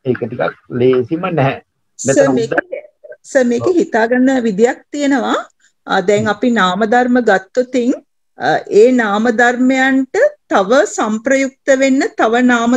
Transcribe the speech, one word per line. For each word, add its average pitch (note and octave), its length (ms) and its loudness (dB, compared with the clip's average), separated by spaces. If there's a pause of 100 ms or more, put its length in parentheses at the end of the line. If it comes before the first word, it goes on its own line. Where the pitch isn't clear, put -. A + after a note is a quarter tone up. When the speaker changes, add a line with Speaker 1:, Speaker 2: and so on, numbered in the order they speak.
Speaker 1:
ඒක B2+ 140 -4
ටිකක් A#2+ 340 -6 (160)
ලේසිම B2+ 600 0
නැහැ. C#3 280 -2 (420)
Speaker 2:
සර්, - 80 -4
Speaker 1:
මෙතන C#3 280 2
Speaker 2:
මේක, - 160 -4
Speaker 1:
උද්දා- - 720 -10
Speaker 2:
සර්, B3+ 220 0
මේක A#3+ 220 -2
Speaker 1:
ඔව්. F#4 80 0
Speaker 2:
හිතා A3+ 320 0
ගන්න B3+ 360 0
විදියක් A3+ 360 0 (120)
තියෙනවා. C#4 480 -2 (480)
ආ, F#3+ 140 0
දැන් G3+ 220 0
Speaker 1:
හ්ම්. G#3+ 40 -2
Speaker 2:
අපි A3+ 240 -2
නාම F#3 280 0
ධර්ම B3 420 2
ගත්තොතින්, A#3+ 720 -2 (460)
ආ, C#3+ 180 0 (120)
ඒ A3 220 6
නාම A3 340 0
ධර්මයන්ට B3+ 880 0 (340)
තව G#3 220 0 (140)
සම්ප්‍රයුක්ත C4 840 -4 (120)
වෙන්න C4+ 220 0 (160)
තව A3+ 240 0
නාම A#3+ 360 2